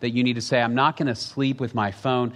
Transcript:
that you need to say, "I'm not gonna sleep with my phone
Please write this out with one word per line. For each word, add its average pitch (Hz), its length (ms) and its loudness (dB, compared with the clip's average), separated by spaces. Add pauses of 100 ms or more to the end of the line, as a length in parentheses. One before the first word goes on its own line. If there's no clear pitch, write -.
that 123 80 -2
you 123 160 2
need 123 80 2
to 117 80 -4
say, 123 200 2
"I'm 120 140 0
not 143 220 2
gonna 139 180 0
sleep 135 460 -2
with 120 120 -4
my 104 180 0
phone 123 440 -2